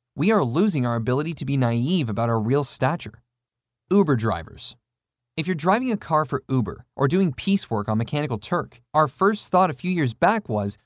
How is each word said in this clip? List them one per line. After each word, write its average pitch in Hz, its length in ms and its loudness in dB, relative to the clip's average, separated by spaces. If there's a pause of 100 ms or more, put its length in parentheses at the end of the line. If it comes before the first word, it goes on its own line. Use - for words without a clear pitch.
(160)
We 175 160 2
are 202 100 4
losing 147 420 0
our 120 120 -2
ability 127 380 -2
to 139 100 -10
be 139 120 -2
naive 127 540 0
about 110 180 -2
our 113 120 0
real 131 240 2
stature. - 580 -4 (720)
Uber 170 240 4
drivers. 98 580 -4 (640)
If 160 100 -4
you're 185 80 0
driving 208 380 2
a 202 40 0
car 156 280 0
for - 240 -4
Uber 123 360 -2 (120)
or 139 100 2
doing 175 260 2
piecework 120 560 -2
on 110 100 0
Mechanical 143 380 -2
Turk, - 440 -6 (120)
our 151 140 4
first 202 460 0
thought 185 180 4
a 143 40 -6
few 180 180 -4
years 147 200 0
back 208 360 0
was, 101 380 -2